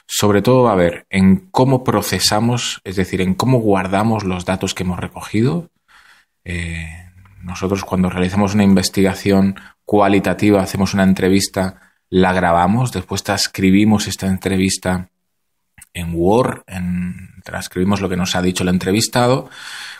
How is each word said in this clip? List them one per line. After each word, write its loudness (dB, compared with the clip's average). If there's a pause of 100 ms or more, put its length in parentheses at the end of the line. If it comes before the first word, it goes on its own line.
(100)
Sobre 2
todo 4
va 4
a 2
ver 0
en 4
cómo 2
procesamos, -2
es -12
decir, -2
en 0
cómo 2
guardamos 0
los -6
datos -4
que -8
hemos -4
recogido. -4 (720)
Eh, -10 (320)
nosotros -4
cuando -2
realizamos -2
una 2
investigación 2 (280)
cualitativa, 2
hacemos -2
una 2
entrevista, 0 (160)
la 4
grabamos, 2
después -6
transcribimos 2
esta -8
entrevista -2 (840)
en -8
Word, 0
en, -8
transcribimos -4
lo -2
que -4
nos -2
ha -2
dicho -2
el 0
entrevistado. 0 (500)